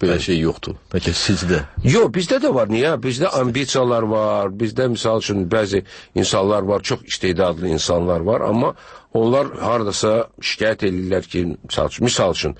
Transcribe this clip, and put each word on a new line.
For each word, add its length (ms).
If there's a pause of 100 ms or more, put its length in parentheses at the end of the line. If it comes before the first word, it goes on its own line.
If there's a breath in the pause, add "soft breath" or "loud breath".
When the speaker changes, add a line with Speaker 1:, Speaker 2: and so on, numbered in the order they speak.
Speaker 1:
belə 140
Speaker 2:
Bəli. 60
Speaker 1:
şey 180
yoxdur. 360 (140)
Bəlkə 260
sizdə? 440 (240)
Speaker 2:
Yox, 300
bizdə 280
də 120
var. 160
Niyə? 280
Bizdə 320 (100)
ambisiyalar 640
var. 460
Bizdə, 400
misal 340
üçün, 260
bəzi 340 (280 loud breath)
insanlar 500
var, 220
çox 220
istedadlı 600
insanlar 520
var, 220
amma 320 (400 loud breath)
onlar 340 (100)
hardasa 680 (100)
şikayət 480
edirlər 400
ki, 140 (240)
misal 260
üçün, 160
misal 300
üçün, 240